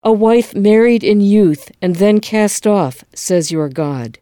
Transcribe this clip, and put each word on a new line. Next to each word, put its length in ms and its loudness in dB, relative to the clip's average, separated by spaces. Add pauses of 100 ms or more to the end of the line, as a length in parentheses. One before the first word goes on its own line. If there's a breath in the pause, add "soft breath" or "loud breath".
a 100 0
wife 420 0
married 500 2
in 160 2
youth 520 2 (100)
and 140 -2
then 240 2
cast 460 -4
off, 460 -2
says 380 -4
your 180 -4
God. 540 -8